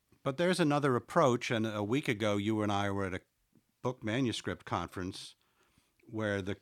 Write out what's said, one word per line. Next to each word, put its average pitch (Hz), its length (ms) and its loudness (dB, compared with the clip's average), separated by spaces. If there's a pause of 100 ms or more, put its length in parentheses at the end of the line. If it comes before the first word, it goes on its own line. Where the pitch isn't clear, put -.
(220)
but 139 160 -4
there's 175 220 2
another 143 380 4
approach, 131 520 4
and 110 160 0
a 107 160 -4
week 123 280 0
ago, 107 260 0
you 107 260 0
and 104 100 0
I 101 200 0
were 98 140 -2
at 90 80 -4
a 90 80 -6 (600)
book 127 220 -6
manuscript 107 640 -2
conference 92 720 -6 (680)
where 107 360 -2
the 95 200 -4